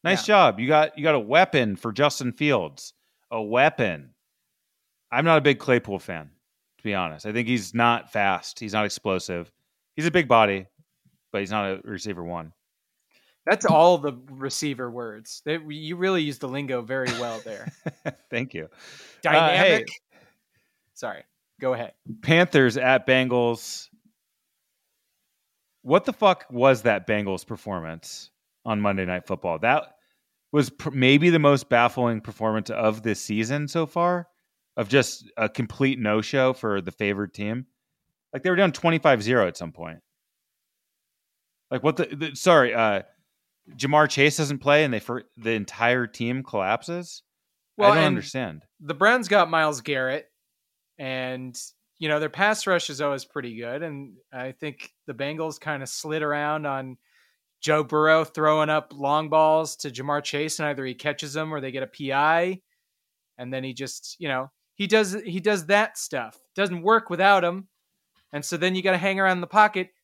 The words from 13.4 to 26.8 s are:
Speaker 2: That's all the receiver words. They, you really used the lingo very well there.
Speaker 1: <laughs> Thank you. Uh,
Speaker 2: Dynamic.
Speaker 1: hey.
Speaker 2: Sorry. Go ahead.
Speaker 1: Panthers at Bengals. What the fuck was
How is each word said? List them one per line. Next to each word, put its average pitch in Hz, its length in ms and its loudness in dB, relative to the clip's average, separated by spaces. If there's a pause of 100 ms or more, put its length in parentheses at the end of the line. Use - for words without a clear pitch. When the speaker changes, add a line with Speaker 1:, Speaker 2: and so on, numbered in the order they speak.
Speaker 2:
That's 202 220 0
all 165 320 6
the 143 160 -4 (160)
receiver 135 600 -8
words. 113 540 -14
They, 156 120 -4
you 156 380 -10
really 185 260 0
used 143 200 -4
the 143 60 -8
lingo 131 360 -6
very 127 260 -4 (100)
well 117 240 -6
there. 110 280 -12 (300)
Speaker 1:
<laughs> - 280 -12
Thank 123 240 -6
you. 80 120 -10
Uh, - 20 -20 (560)
Speaker 2:
Dynamic. 160 640 4
Speaker 1:
hey. - 300 -20 (760)
Speaker 2:
Sorry. 101 300 -12 (360)
Go 127 140 0
ahead. 117 200 -6 (280)
Speaker 1:
Panthers 147 560 4
at 127 300 4
Bengals. 123 800 0 (1900)
What 165 240 2
the 240 80 -4
fuck 190 380 2
was 123 320 4